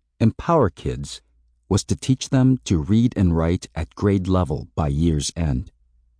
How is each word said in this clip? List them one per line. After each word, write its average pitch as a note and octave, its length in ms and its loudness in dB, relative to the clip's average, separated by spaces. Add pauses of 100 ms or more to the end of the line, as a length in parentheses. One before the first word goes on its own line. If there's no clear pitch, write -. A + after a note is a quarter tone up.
(200)
empower A#2+ 500 2
kids - 520 -10 (460)
was - 180 0
to G2+ 100 -2
teach - 340 -4
them C3 360 2
to F#2 120 2
read A2 380 2
and F2 200 2
write E2 380 0
at E2+ 220 -10
grade G2 320 0
level F2+ 480 0
by D#2 120 -2
year's D2+ 480 0
end. C#2+ 360 -4 (480)